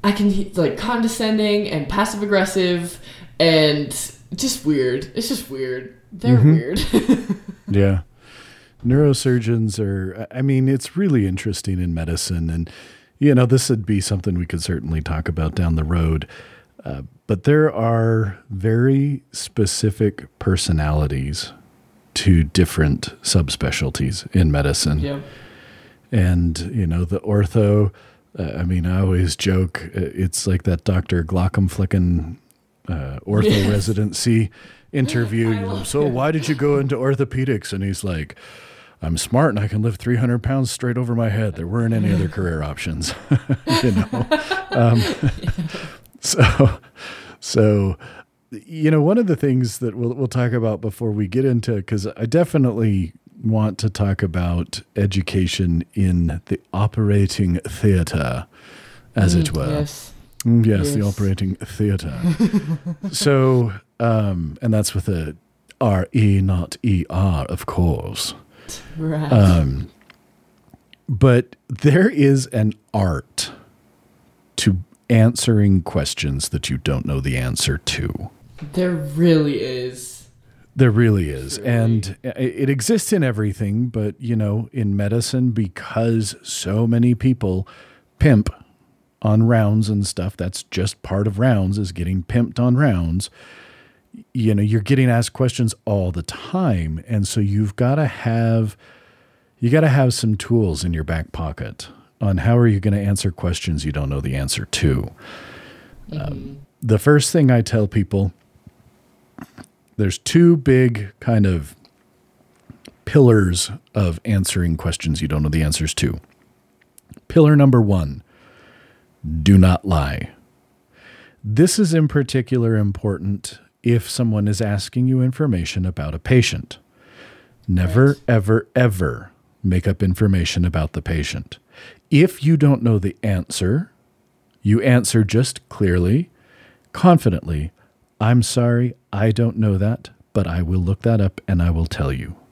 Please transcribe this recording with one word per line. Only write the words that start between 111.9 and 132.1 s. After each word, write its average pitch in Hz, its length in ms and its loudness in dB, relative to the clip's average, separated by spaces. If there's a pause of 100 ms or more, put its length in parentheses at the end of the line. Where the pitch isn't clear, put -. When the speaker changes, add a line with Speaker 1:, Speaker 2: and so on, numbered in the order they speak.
Speaker 2:
pillars 107 640 4 (240)
of 87 300 0
answering 92 520 0
questions 80 440 -4
you 76 80 -4
don't 76 140 -2
know 76 60 0
the 80 140 0
answers 78 320 -2
to. 62 240 -2 (1080)
Pillar 151 280 6
number 135 240 8
one, 87 420 0 (1200)
do 98 160 8
not 92 280 6
lie. 69 440 -2 (1120)
This 131 340 2
is 175 160 2
in 156 140 4
particular 123 680 0
important 101 800 -4 (240)
if 117 260 2
someone 107 380 0
is 104 140 -2
asking 107 480 -2
you 131 120 2
information 123 640 -2
about 76 300 -6
a 80 40 -8
patient. - 600 0 (880)
Never, 90 420 4
Speaker 1:
Right. 143 200 0
Speaker 2:
ever, 110 480 2
ever 92 540 0 (320)
make 90 260 0
up 95 140 0
information 92 640 2
about 80 280 -2
the 73 100 -8
patient. - 560 -6 (520)